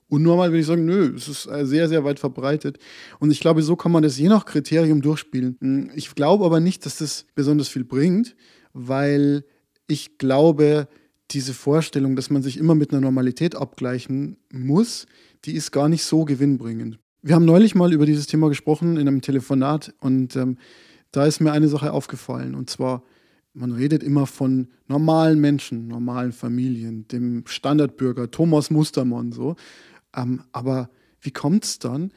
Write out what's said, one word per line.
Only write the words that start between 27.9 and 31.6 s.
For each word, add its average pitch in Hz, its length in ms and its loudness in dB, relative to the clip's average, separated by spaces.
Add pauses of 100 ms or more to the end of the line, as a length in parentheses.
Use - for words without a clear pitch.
Thomas 160 400 2
Mustermann, 123 640 0
so. 123 220 -6 (600)
Ähm, 127 280 -4 (100)
aber 131 360 -4 (320)
wie - 100 -10
kommt's - 480 -2